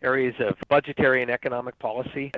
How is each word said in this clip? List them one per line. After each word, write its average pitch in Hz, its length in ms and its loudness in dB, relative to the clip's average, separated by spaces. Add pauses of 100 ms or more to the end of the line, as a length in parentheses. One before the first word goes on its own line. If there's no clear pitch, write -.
areas 127 380 2
of 104 160 0 (120)
budgetary 143 540 4
and 120 80 -2
economic 123 480 -4
policy 127 600 -6